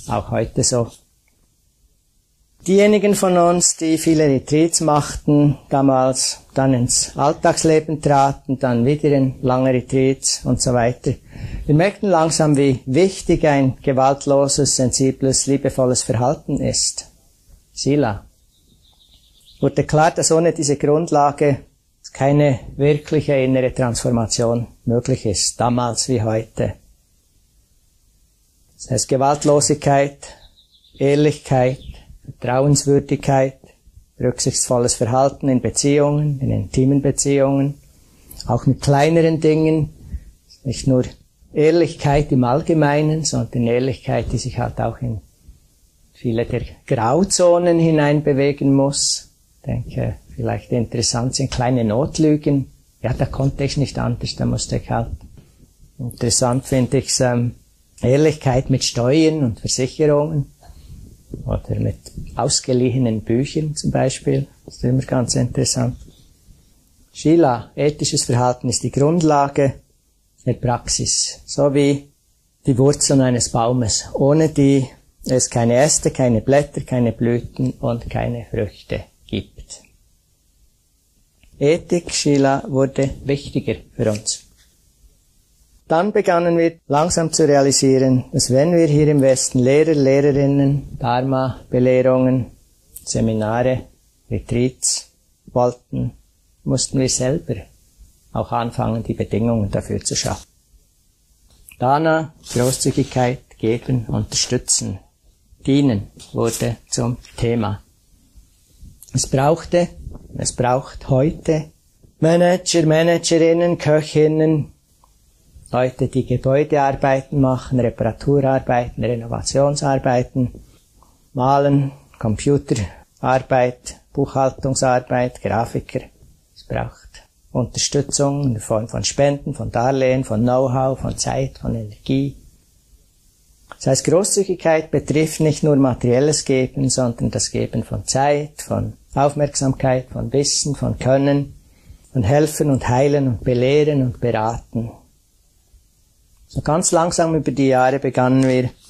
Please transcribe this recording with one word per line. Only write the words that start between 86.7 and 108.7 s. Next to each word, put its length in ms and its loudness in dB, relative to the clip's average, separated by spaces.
langsam 440 0
zu 140 2
realisieren, 880 4
dass 180 -2
wenn 220 4
wir 160 4
hier 180 4
im 140 4
Westen 400 2
Lehrer, 340 4
Lehrerinnen, 1040 2
Dharma-Belehrungen, 1500 0
Seminare, 800 -2
Retreats 840 -4
wollten, 640 -4
mussten 340 -2
wir 100 0
selber 460 -4
auch 180 -4
anfangen, 540 -4
die 100 -6
Bedingungen 560 -2
dafür 340 -6
zu 120 -4
schaffen. 320 -6
Dana, 560 0
Großzügigkeit, 1040 -2
geben, 500 -2
unterstützen, 920 -4
dienen 440 2
wurde 440 -2
zum 260 -4
Thema. 440 -2